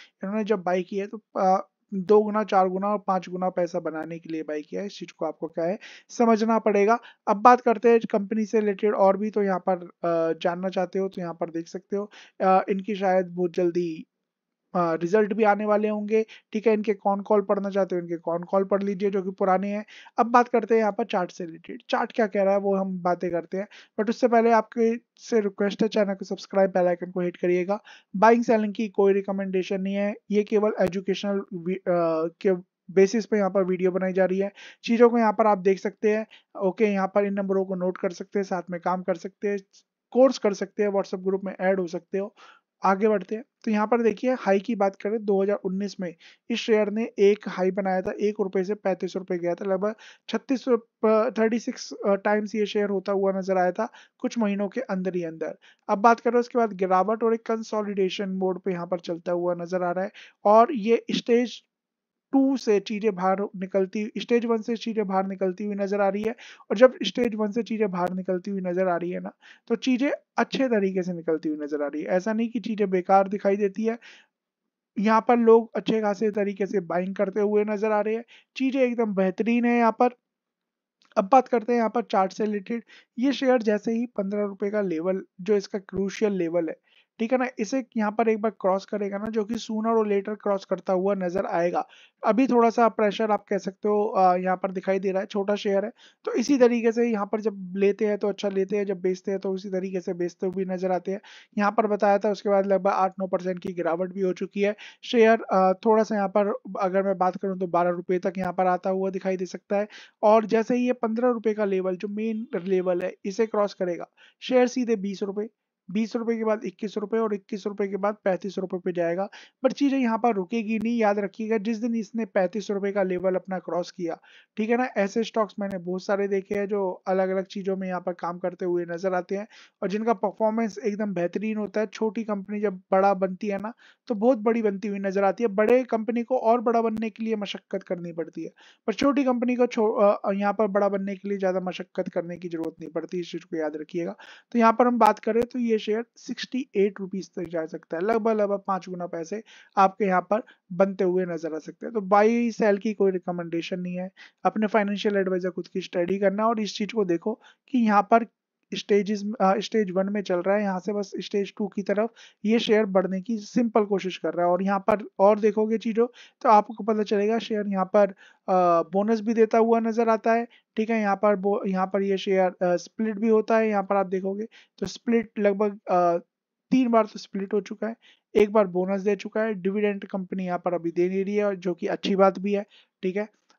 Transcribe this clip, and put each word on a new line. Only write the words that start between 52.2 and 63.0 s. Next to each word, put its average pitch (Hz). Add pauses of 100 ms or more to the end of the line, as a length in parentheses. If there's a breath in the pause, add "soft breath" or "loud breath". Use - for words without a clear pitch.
ये 214
शेयर 202
होता 202
हुआ 196
नजर 190
आया 180
था 214 (260 loud breath)
कुछ 247
महीनों 202
के 214
अंदर 185
ही 175
अंदर। 160 (300 soft breath)
अब 214
बात 233
करें 240
उसके 240
बाद 226
गिरावट 190
और 226
एक 233
कंसोलिडेशन 208
मोड 185
पे 190
यहाँ 175
पर 180
चलता 175
हुआ 175
नजर 175
आ 175
रहा 185
है। 208 (340 loud breath)
और 226
ये 226
स्टेज 233 (680)
टू 269
से 208
चीज़ें 208